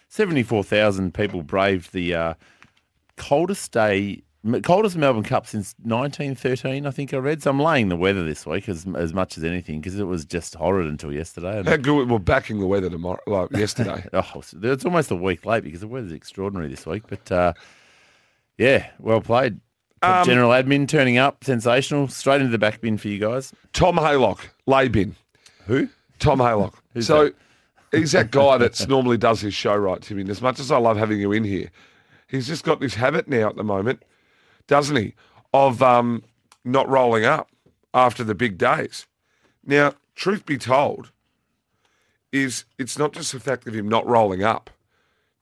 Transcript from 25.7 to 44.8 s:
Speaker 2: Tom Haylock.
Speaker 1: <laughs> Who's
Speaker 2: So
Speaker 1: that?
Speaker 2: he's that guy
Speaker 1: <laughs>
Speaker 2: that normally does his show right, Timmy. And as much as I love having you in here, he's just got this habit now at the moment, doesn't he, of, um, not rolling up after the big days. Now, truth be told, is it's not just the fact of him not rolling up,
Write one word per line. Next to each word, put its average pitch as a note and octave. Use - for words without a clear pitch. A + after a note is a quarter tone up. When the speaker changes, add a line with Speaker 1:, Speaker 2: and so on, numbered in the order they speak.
Speaker 2:
Tom C#3
Haylock. A2
Speaker 1:
<laughs> -
Who's A#2
Speaker 2:
So D3+
Speaker 1:
that? C#3+
Speaker 2:
he's D#3
that D#3+
guy C#3
Speaker 1:
<laughs> -
Speaker 2:
that A2+
normally B2
does G#2+
his G#2
show G#2
right, F#2+
Timmy. G2
And G2
as G2+
much B2
as C3
I D3
love A2+
having G#2+
you G2+
in A2
here, F#2
he's C3
just D#3
got D#3
this C3
habit C#3
now A2+
at G#2+
the A2
moment, G#2
doesn't C#3+
he, G#2+
of, C3+
um, A#2+
not C3
rolling A#2+
up D3
after B2+
the A2
big G2+
days. C#3
Now, C#3+
truth -
be D3
told, B2+
is C3+
it's B2+
not C#3+
just D#3+
the B2+
fact B2+
of A2+
him G#2
not A2+
rolling G2+
up, A2